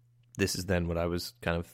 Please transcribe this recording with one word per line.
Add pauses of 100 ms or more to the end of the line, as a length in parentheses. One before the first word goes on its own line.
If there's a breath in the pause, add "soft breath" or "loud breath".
(380)
this
is
then
what
I
was
kind
of